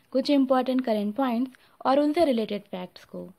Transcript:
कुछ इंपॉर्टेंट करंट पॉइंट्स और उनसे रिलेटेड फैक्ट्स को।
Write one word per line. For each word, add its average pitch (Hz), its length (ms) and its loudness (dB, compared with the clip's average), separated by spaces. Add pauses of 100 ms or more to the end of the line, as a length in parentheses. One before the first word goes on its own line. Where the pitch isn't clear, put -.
(100)
कुछ 262 200 0
इंपॉर्टेंट 262 540 2
करंट 208 320 -2
पॉइंट्स 254 360 -2 (340)
और 269 140 4
उनसे 302 240 2
रिलेटेड 214 380 0
फैक्ट्स 180 420 -14
को। 180 220 -14 (120)